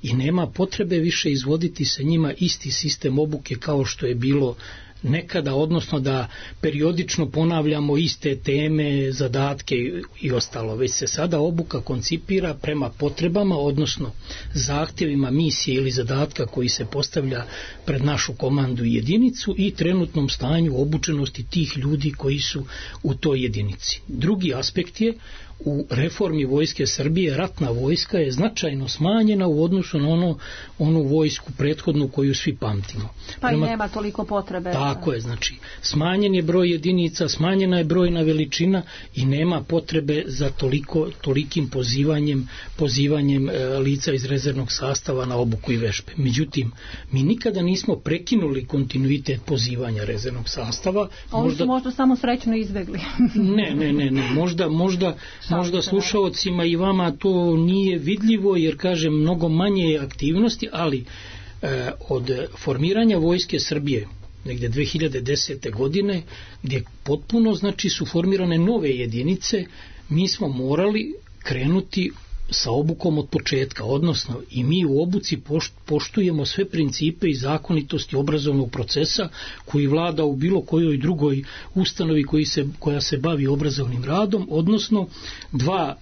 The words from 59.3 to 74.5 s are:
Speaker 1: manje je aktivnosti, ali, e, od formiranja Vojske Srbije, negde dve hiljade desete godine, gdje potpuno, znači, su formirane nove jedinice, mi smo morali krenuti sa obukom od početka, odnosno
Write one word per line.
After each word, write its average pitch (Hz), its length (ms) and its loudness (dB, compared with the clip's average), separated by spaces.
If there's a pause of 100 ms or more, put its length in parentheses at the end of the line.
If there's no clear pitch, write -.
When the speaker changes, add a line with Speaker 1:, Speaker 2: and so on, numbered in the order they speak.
Speaker 1:
manje 185 360 2
je 156 160 2
aktivnosti, 156 720 0
ali, 143 320 -2 (580)
e, 131 280 -2 (180)
od 127 220 -2 (280)
formiranja 190 600 2
Vojske 170 420 2
Srbije, 139 480 -2 (360)
negde 123 240 -4
dve 135 160 0
hiljade 143 360 -2
desete 135 500 -4
godine, 165 520 0 (400)
gdje 131 220 -4 (180)
potpuno, 220 520 2
znači, 196 340 -2
su - 180 -2
formirane 175 520 2
nove 180 320 2
jedinice, 131 760 0 (440)
mi 175 200 2
smo 185 200 -2
morali 185 680 0 (280)
krenuti 170 680 0 (400)
sa - 200 -2
obukom 156 480 0
od 143 100 -2
početka, 135 560 -2
odnosno 139 560 0 (100)